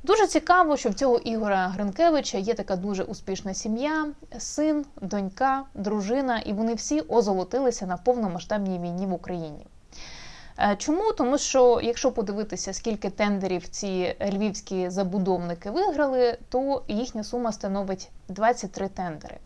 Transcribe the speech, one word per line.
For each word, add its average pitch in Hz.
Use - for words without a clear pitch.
Дуже 403
цікаво, 330
що 240
в 190
цього 247
Ігора 208
Гринкевича 208
є 214
така 196
дуже 190
успішна 190
сім'я, 294
син, 302
донька, 202
дружина, 214
і 214
вони 226
всі 294
озолотилися 214
на 180
повномасштабній 196
війні 175
в 190
Україні. 165
Е, 202
чому? 381
Тому 269
що, 247
якщо 240
подивитися, 202
скільки 208
тендерів 190
ці 185
львівські 196
забудовники 180
виграли, 269
то 269
їхня 214
сума 240
становить 196
двадцять 208
три 196
тендери. 170